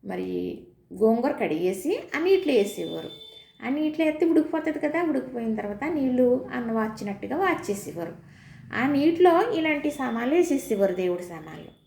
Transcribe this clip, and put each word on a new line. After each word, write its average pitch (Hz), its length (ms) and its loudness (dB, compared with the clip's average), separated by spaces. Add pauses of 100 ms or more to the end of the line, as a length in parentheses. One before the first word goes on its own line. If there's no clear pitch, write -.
మరి 92 260 -6 (640)
గోంగూర 233 380 2
కడిగేసి 185 600 -2 (240)
ఆ - 20 -2
నీటిలో 349 360 4
వేసేవారు. 165 560 0 (540)
ఆ 226 40 -4
నీటిలో 302 360 0
వేస్తే 311 220 2
ఉడికిపోతుంది 311 520 0
కదా, 302 240 -2
ఉడికిపోయిన 254 520 -2
తర్వాత 208 300 -6
నీళ్ళు 262 420 2 (260)
అన్నం 233 220 -4
వార్చినట్టుగా 214 640 -4
వార్చేసేవారు. 202 800 -4 (600)
ఆ - 120 -2
నీటిలో 330 460 6 (200)
ఇలాంటి 302 380 0
సామాన్లు 254 440 -2
వేసేసేవారు, 240 600 2
దేవుడి 180 280 0
సామాన్లు 160 500 -14 (140)